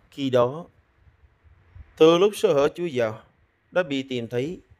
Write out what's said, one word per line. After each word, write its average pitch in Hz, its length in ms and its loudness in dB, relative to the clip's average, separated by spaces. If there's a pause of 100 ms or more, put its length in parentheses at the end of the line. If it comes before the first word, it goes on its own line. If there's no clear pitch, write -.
(120)
khi 135 180 -8
đó, 123 360 0 (1300)
từ 165 200 6
lúc 202 180 2
sơ 190 180 0
hở 143 220 2
chui 175 180 -6
vào, 113 260 -4 (520)
đã 180 120 0
bị 139 200 -6
tìm 123 240 -8
thấy. 135 320 -8 (200)